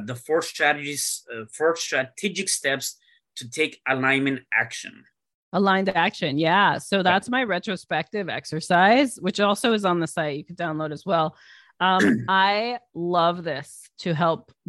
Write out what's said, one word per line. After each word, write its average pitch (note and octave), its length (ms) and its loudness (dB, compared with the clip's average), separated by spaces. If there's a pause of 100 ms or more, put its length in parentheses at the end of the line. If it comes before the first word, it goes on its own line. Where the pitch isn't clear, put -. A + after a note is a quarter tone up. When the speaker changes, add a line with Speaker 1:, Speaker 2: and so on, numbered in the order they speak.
Speaker 1:
the B2 100 -6
four D#3 260 -2
strategies, D3 920 -2
uh, A2+ 200 -10
four E3 240 2
strategic E3 720 -4
steps - 500 -4 (380)
to B2+ 120 -14
take D#3 380 -4
alignment C3+ 540 0 (120)
action. - 520 -6 (480)
Speaker 2:
Aligned F#3+ 380 2
action. E3 480 0
Yeah. E3 400 4
So - 200 -4
Speaker 1:
Yeah. F#3 60 0
Speaker 2:
that's F#3 240 2
my B3+ 160 -2
retrospective F#3 840 -6
exercise, F#3 920 2
which F3+ 180 -4
also G#3 340 2
is G#3 120 0
on F3 160 2
the D#3+ 60 -2
site. D3+ 320 -4
You D3 60 -10
can F3 120 -18
download D#3 360 -4
as D3 140 -12
well. E3 300 0 (440)
Um, F#3 440 4
Speaker 1:
<clears throat> - 40 -8
Speaker 2:
I G3+ 500 2 (160)
love F3 500 2
this C#3+ 440 -8 (120)
to E3+ 140 0
help E3 380 0 (160)